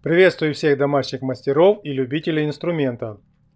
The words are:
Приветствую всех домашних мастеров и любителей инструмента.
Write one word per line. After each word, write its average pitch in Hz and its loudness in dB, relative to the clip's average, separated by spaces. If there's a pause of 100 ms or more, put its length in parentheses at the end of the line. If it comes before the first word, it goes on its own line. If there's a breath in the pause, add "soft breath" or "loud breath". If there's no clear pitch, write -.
Приветствую 165 2
всех 143 0
домашних 139 -2
мастеров 143 2
и 147 -8
любителей 151 -2
инструмента. 139 -4 (360)